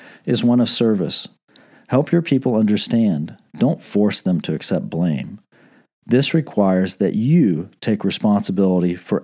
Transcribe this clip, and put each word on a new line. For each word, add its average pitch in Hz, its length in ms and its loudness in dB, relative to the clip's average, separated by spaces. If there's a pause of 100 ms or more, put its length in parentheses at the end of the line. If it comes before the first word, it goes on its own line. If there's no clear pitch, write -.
(280)
is 113 160 0
one 120 160 2
of 117 100 0
service. 104 580 -2 (600)
Help 139 240 0
your 170 100 2
people 131 340 0
understand. 104 800 0 (220)
Don't 156 240 0
force - 400 0
them 90 200 -2
to 80 120 -6
accept - 380 -4
blame. 82 480 -4 (640)
This 123 260 2
requires 95 680 0
that 95 180 0
you 107 540 2 (100)
take 107 240 -2
responsibility 95 920 0
for - 300 -6